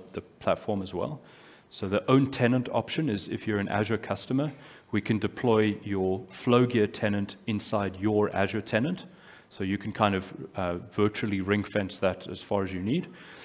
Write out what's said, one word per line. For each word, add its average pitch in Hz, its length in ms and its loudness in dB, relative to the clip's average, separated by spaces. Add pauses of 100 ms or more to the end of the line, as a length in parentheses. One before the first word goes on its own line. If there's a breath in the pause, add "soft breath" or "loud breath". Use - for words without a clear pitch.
(120)
the 101 100 -8
platform - 600 -2
as 95 120 -10
well. 95 280 -6 (480 loud breath)
So - 180 -8
the 98 240 0
own 135 200 6
tenant 123 400 2
option 127 380 0
is 101 200 -2
if - 180 -6
you're 107 120 0
an 98 100 -2
Azure 107 280 0
customer, 131 540 -2 (400 loud breath)
we 104 100 2
can 110 160 0
deploy 107 640 2
your 95 380 0 (100)
Flogia 120 640 4
tenant 101 460 -2 (100)
inside 101 520 -2
your 104 360 2
Azure 98 260 0
tenant. 139 440 0 (440 loud breath)
So - 140 -8
you 98 140 0
can 107 160 -6
kind 101 220 4
of, 95 180 -4 (220)
uh, 87 220 -2 (140)
virtually 104 500 2
ring 101 220 2
fence 98 340 -4
that 92 300 -2
as - 140 -10
far 101 220 -2
as 95 100 -4
you 92 80 -4
need. 135 260 -2 (380 loud breath)